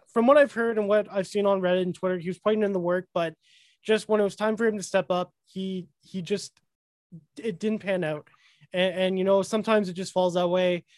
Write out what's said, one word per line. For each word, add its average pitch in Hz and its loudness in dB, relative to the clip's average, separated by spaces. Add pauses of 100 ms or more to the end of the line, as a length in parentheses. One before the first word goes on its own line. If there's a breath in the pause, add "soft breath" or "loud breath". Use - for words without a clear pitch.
(140)
from 233 2
what 285 8
I've 277 6
heard 233 -2
and 208 0
what 208 2
I've 196 -4
seen 202 0
on 196 2
Reddit 180 2
and 180 -2
Twitter, 185 -4
he 170 -6
was 180 -6
putting 214 0
in 202 0
the 190 -2
work, 180 -2
but 165 -2 (500 soft breath)
just 214 0
when 208 2
it 202 4
was 190 -4
time 214 0
for 233 0
him 214 0
to 185 -8
step 185 0
up, 180 -2 (140)
he, 185 -8 (140)
he 190 -10
just, 190 -6 (920)
it 214 -6
didn't 214 -2
pan 180 -2
out. 151 -6 (460 soft breath)
And, 180 0
and, 185 0
you 185 0
know, 196 4
sometimes 214 0
it 180 -6
just 180 -8
falls 180 0
that 180 2
way. 180 2 (140 soft breath)